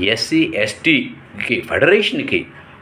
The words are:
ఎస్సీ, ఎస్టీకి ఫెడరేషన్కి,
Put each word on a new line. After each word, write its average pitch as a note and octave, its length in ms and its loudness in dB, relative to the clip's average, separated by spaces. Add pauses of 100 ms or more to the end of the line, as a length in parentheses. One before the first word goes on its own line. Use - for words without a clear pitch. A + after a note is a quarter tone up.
ఎస్సీ, D#3+ 540 0
ఎస్టీకి - 1040 -2
ఫెడరేషన్కి, C#3+ 880 0 (360)